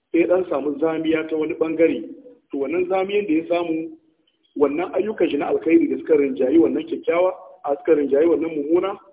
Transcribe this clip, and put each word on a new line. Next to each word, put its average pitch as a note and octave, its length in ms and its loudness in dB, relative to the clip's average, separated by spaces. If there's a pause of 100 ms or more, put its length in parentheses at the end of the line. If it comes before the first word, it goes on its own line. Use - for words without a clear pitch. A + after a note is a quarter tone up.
(120)
Sai E3 140 4
dan F3+ 220 2
samu C#3+ 300 -4
zamiya D#3+ 500 0
ta D#3+ 80 -4
wani D#3 180 -2
bangare, D#3+ 460 2 (500)
to C#3+ 80 -6
wannan D#3+ 300 -2
zamiyan F#3+ 380 0
da D#3 80 0
ya E3 140 0
samu, E3 500 -4 (580)
wannan C#3+ 380 0
ayyukan G3+ 360 0
shi - 60 -2
na E3 140 -4
alkhairi D#3 400 2
da C3 80 -4
suka D#3+ 180 0
rinjayi C#3 420 2
wannan D3+ 300 2
kyakkyawa, F3 460 0 (300)
a C#3+ 120 -2
suka - 180 2
rinjayi C#3+ 320 2
wannan E3 300 0
mummuna, F3+ 400 0 (160)